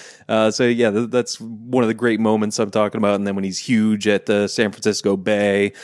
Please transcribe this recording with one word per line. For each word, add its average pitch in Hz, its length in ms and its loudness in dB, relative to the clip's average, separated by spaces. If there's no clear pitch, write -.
Uh, 110 220 2
so 117 160 0
yeah, 120 240 2
th-, 110 220 -2
that's 123 280 -2
one 117 440 -4
of 110 60 2
the 113 40 0
great 113 260 0
moments 107 380 0
I'm 104 140 -2
talking 107 260 0
about. 101 160 2
And 101 140 -2
then 98 80 -2
when 98 80 -4
he's 95 160 -6
huge 110 480 0
at 101 180 2
the 104 220 2
San 107 240 0
Francisco 101 440 -2
Bay, 101 580 0